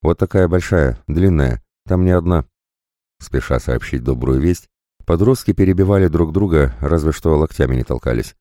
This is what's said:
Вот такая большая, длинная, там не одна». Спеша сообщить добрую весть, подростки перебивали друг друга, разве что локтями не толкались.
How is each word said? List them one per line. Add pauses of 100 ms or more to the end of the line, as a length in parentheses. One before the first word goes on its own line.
Вот
такая
большая,
длинная, (240)
там
не
одна». (760)
Спеша
сообщить
добрую
весть, (360)
подростки
перебивали
друг
друга,
разве
что
локтями
не
толкались.